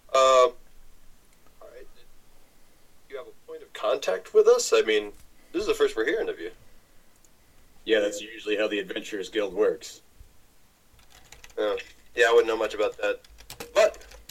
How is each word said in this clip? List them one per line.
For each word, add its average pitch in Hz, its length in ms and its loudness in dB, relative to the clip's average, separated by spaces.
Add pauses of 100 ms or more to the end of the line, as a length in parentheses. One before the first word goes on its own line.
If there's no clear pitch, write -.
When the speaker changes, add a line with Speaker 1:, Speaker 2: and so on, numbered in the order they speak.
(140)
Speaker 1:
Um, 131 380 6 (1080)
all - 140 -20
right. 131 120 -20 (1200)
You 139 80 -12
have 123 80 -16
a - 200 -20
point 160 160 -18
of - 120 -20
contact - 580 -4
with 214 160 6
us? 240 260 2
I 220 80 6
mean, 208 300 -2 (400)
this 175 100 -4
is 214 60 -4
the 147 60 0
first 143 220 0
we're 110 100 -2
hearing 147 240 -2
of - 100 -10
you. 85 100 -12 (1300)
Speaker 2:
Yeah, 110 160 2
that's 104 220 -4
usually 107 340 -8
how 107 120 -2
the 104 100 -4
Adventurers 98 500 -8
Guild 101 260 -6
works. - 460 -2 (1600)
Speaker 1:
Oh. 104 180 -2 (380)
Yeah, 117 140 4
I 117 40 0
wouldn't 117 160 6
know 113 80 -2
much 110 180 -4
about 104 240 -4
that. 101 220 -4 (540)
But 622 240 2 (320)